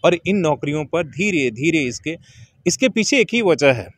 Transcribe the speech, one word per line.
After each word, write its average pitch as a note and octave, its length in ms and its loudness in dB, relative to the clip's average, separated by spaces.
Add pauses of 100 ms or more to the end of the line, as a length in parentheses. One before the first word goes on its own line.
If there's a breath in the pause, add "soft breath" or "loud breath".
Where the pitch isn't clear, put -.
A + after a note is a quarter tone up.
और F3 120 4
इन F#3 220 -4
नौकरियों D3+ 480 -2
पर E3 200 -4
धीरे C#3+ 460 -2
धीरे D#3 280 0
इसके, C#3+ 360 -6 (500 soft breath)
इसके B3 240 0
पीछे A3+ 280 0
एक G#3+ 140 2
ही A#3 100 0
वजह C#3+ 300 4
है। G2 260 -4